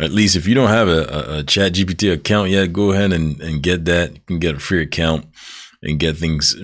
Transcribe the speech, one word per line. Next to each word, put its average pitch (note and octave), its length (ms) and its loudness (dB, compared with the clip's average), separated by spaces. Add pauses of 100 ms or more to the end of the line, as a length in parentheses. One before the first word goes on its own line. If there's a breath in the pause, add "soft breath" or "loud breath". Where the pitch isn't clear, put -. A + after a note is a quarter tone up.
At D#2 100 -2
least G2+ 240 2
if F2 140 -2
you A#2+ 80 4
don't C3 120 4
have A2 200 4
a, D#2+ 140 4
a, D2+ 360 -6
a D2+ 60 -6
Chat F#2+ 300 0
G F#2+ 100 2
P F2+ 100 -4
T G2 160 0
account F#2+ 400 0
yet, F#2+ 220 2
go G2+ 180 2
ahead G2 220 2
and, D#2 280 -2
and D#2 220 -4
get F2 220 0
that. E2+ 300 0
You - 120 -20
can F2 140 -4
get E2 160 -2
a - 20 -12
free F2 240 -2
account D#2+ 440 -2 (540 loud breath)
and D2+ 200 -4
get D#2 160 0
things D#2+ 480 -2